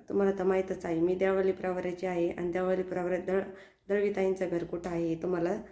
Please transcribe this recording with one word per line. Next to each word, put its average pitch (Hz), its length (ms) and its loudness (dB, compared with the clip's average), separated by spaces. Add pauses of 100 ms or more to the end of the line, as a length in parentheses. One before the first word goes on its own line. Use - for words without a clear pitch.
तुम्हाला 196 300 2
तर 180 60 -2
माहीतच 190 400 2
आहे, 165 160 0
मी 180 140 4
देवळी 190 380 4
प्रवऱ्याची 180 540 -4
आहे 175 240 0
आणि 175 220 -2
देवळी 185 300 2
प्रवऱ्यात 180 400 -2
दळ-, 190 280 0 (380)
दळवीताईंचं 196 600 2
घर 170 160 -2
कुठं 175 260 -6
आहे 170 160 0
हे 165 80 0
तुम्हाला 175 420 0 (160)